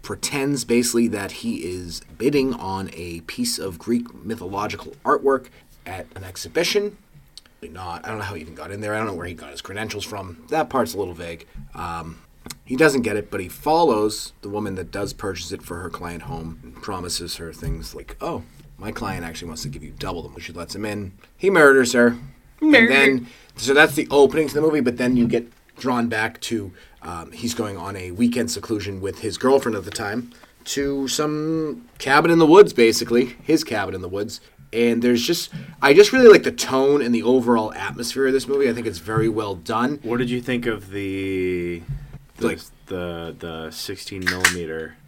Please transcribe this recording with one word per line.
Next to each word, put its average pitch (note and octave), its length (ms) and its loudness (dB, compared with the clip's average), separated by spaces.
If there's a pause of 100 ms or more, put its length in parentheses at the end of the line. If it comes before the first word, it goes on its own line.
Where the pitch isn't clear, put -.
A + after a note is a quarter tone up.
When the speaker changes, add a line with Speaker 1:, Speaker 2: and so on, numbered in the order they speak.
Speaker 1:
pretends C3+ 600 -4
basically A#2+ 440 2
that G2 240 -6
he A#2 320 -8
is F2+ 360 -10 (160)
bidding C3+ 380 0
on F#2+ 380 -6
a E2 300 -12
piece - 360 -6
of F2+ 200 -8
Greek A#2+ 360 -4 (100)
mythological G2 680 -8 (120)
artwork C3+ 420 0 (380)
at F#2 300 -12
an F#2 80 -14
exhibition. F3 720 -4 (680)
Not, F2 420 -14
I - 40 -10
don't G#2+ 100 -8
know G2+ 60 -8
how G2 100 -10
he E2 80 -10
even D#2+ 120 -18
got F2 160 -16
in G#2 120 -10
there. G#2+ 120 -4
I G#2+ 40 -2
don't A2 100 -2
know F#2+ 60 -8
where E2+ 120 -8
he F2 80 -10
got D2+ 160 -18
his C#2+ 120 -16
credentials G#2 420 -10
from. F#2 460 -14
That D#3 200 -2
part's A#2+ 240 -2
a F#2+ 40 -6
little F2+ 160 -6
vague. E2+ 300 -12 (300)
Um, E2+ 460 -12 (440)
he B2+ 120 -6
doesn't C#3 260 4
get G#2+ 140 -2
it, G2+ 160 -6
but G2 80 -6
he F2+ 80 -10
follows C3 840 0 (100)
the G2+ 60 -12
woman G2+ 280 -6
that F2 160 -10
does G2+ 200 -6
purchase F#2 380 -10
it F#2 120 -12
for E2+ 180 -12
her F2 100 -10
client E2+ 340 -12
home E2 380 -12
and - 140 -20
promises F2+ 640 -8
her E2 140 -12
things - 440 -10
like, - 240 -16
"Oh, C#3 240 -6 (340)
my G#2+ 140 -10
client F#2 320 -6
actually E2 240 -12
wants D#2+ 140 -12
to D2 60 -8
give D2 140 -12
you C#2+ 160 -16
double F2+ 240 -6
the D2 60 -14
money." E2 140 -16
She - 100 -14
lets E2+ 240 -12
him G#2 80 -6
in. G#2 300 -8 (220)
He F#3+ 140 2
murders C3+ 440 6
her. A#2+ 220 6 (440)
Speaker 2:
Murder. D4+ 180 8
Speaker 1:
And A3+ 120 8
then, C4+ 360 4 (300)
so B2 180 0
that's D3 200 6
the D3 160 0
opening C#3+ 380 4
to C3 60 -10
the D3 60 0
movie, D#3 200 2
but A#2+ 180 0
then B2+ 180 2
you A#2+ 120 4
get A#2 220 -2 (280)
drawn A#2+ 300 -2
back A2+ 320 -4
to, G2+ 320 -6 (300)
um, E2 300 -12
he's - 200 -6
going G#2 240 -6
on F#2 200 -10
a F2+ 160 -10
weekend A#2+ 380 0
seclusion G2+ 520 -6
with F#2+ 160 -6
his G2 180 -8
girlfriend C3 400 2
at F#2 80 -8
the G#2 60 -12
time A2 400 -8 (340)
to C#3 420 -4
some D3+ 800 -4 (120)
cabin D#3 320 6
in E3 80 8
the D#3+ 80 8
woods, F3+ 260 12
basically. A#2 680 4
His D#3 200 2
cabin G2 320 -4
in F#2 60 -8
the F#2 80 -10
woods. G2+ 320 -6 (320)
And A#2 300 2
there's A#2+ 200 4
just, - 300 -2 (300)
I C#3 100 8
just F#3 200 10
really C4 160 10
like G3 160 12
the B2 80 0
tone C3+ 500 2
and A#2+ 120 2
the A2 80 0
overall A#2 520 2
atmosphere A#2+ 520 -4
of C3 60 2
this B2 160 0
movie. C#3 220 2
I - 20 -2
think A#2 140 -6
it's F#2 140 -6
very A2 280 0
well G#2 260 -4
done. A#2 480 -2
Speaker 3:
What A2+ 140 -4
did A#2+ 140 -2
you B2 100 -2
think B2 240 -4
of G2+ 260 -6
the, F#2 920 -4 (560)
the, A#2 80 -4
Speaker 1:
Like G2+ 140 -4 (260)
Speaker 3:
the, F2 520 -10
the D#2+ 320 -10
sixteen F#2+ 540 -12
millimeter? F2 720 -6 (120)